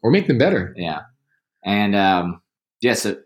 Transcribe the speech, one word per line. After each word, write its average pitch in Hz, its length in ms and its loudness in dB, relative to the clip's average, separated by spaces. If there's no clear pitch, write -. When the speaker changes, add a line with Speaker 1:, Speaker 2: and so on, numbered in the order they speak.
Speaker 1:
Or 113 80 0
make 190 180 2
them 127 120 2
better. 135 360 0
Speaker 2:
Yeah. 80 260 -8
And, 101 320 0
um, 90 460 0
yeah, 120 140 2
so - 300 -4